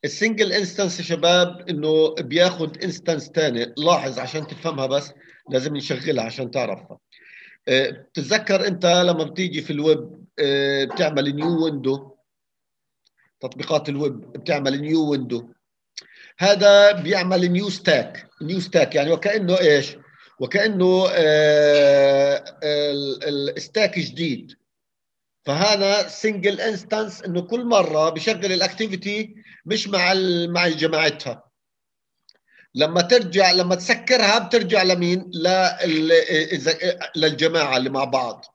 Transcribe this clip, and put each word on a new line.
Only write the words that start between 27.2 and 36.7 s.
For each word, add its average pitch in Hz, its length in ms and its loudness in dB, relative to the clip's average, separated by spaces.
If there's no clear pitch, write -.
إنه 180 180 -4
كل 226 240 -6
مرة 160 460 2
بشغل 185 420 -4
الأكتيفيتي 202 840 -4
مش 208 220 -4
مع 180 240 0
ال-، 175 400 0
مع 175 160 2
جماعتها. 156 840 -2
لما 156 260 0
ترجع، 185 520 4
لما 180 220 2
تسكرها 202 640 2
بترجع 202 440 0
لمين؟ 180 520 0
لل-، 175 800 0
إذا، 160 460 -4